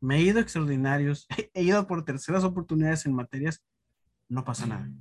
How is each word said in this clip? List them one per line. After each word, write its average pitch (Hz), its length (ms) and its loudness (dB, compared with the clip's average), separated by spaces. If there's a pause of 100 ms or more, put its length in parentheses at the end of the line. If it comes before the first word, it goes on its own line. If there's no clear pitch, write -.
me 131 160 0
he 156 60 6
ido 202 160 4
a 226 40 4
extraordinarios, 143 880 0
<laughs> - 260 -8
he 190 80 0
ido 196 240 4
por 170 180 -2
terceras 165 380 -2
oportunidades 160 640 0
en 139 80 2
materias, 135 480 -4 (640)
no 127 160 -4
pasa 120 220 -4
nada. 101 240 -6 (100)